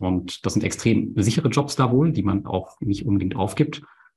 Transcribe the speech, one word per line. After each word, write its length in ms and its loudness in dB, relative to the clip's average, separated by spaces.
Und 440 -2
das 100 -2
sind 100 2
extrem 500 0
sichere 360 2
Jobs 260 0
da 160 2
wohl, 180 4
die 140 -2
man 200 0
auch 360 -6
nicht 260 -2
unbedingt 300 0
aufgibt. 460 -2